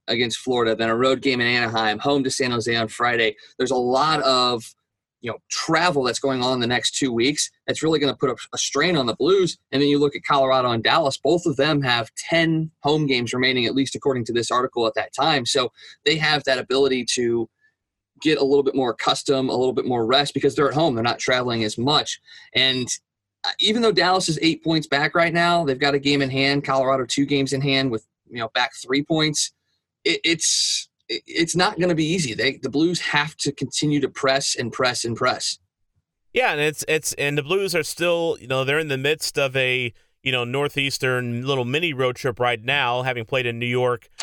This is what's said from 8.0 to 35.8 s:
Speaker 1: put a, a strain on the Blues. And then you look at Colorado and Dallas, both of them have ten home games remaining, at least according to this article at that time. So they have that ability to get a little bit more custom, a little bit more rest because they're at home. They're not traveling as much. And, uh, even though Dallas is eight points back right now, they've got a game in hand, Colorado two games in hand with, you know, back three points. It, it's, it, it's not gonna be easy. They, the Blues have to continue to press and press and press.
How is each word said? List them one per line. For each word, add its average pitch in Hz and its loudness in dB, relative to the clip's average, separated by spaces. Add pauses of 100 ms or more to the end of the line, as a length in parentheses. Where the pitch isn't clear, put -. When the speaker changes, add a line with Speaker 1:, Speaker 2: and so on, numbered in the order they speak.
Speaker 1:
put 135 0
a, 117 -4 (180)
a - -6
strain 165 0
on 139 2
the 120 -2
Blues. 180 2 (120)
And 139 2
then 143 4
you 143 4
look 143 2
at - -14
Colorado 131 2
and 113 0
Dallas, 135 2
both 170 2
of 143 0
them 147 2
have 120 -2
ten 160 0 (120)
home 151 2
games 123 0
remaining, 127 2
at 113 -2
least 135 -2
according 127 -2
to 120 -4
this 117 -2
article 123 0
at 110 -2
that - -4
time. 143 0
So 127 0 (340)
they 156 2
have 151 0
that 131 2
ability 131 2 (120)
to 117 0 (720)
get 151 2
a 139 2
little 139 6
bit 131 0
more 127 0
custom, - 0
a 113 -2
little 127 2
bit 117 -2
more 120 0
rest 139 2
because 139 2
they're 147 2
at 120 -2
home. 151 2
They're 113 -2
not 117 0
traveling 123 0
as 104 -4
much. 127 0 (340)
And, 127 2 (560)
uh, - -4
even 214 0
though 226 4
Dallas 180 2
is 156 -2
eight 160 2
points 160 0
back 143 0
right 170 2
now, 170 2
they've 135 0
got 139 2
a 143 2
game 139 2
in 135 0
hand, 139 0
Colorado 135 0
two 139 0
games 139 0
in 135 -2
hand 135 0
with, 110 -4 (220)
you 120 -12
know, 117 -6
back 123 0
three 135 -2
points. 156 -2 (520)
It, 165 -2
it's, - -2 (180)
it, - -8
it's 170 -2
not 185 0
gonna 175 2
be 156 0
easy. 156 -2
They, 120 -2
the 131 -6
Blues 165 0
have 151 -4
to - -4
continue 147 -2
to 131 -2
press 135 0
and 120 -6
press 127 -2
and 117 -4
press. 123 -2 (760)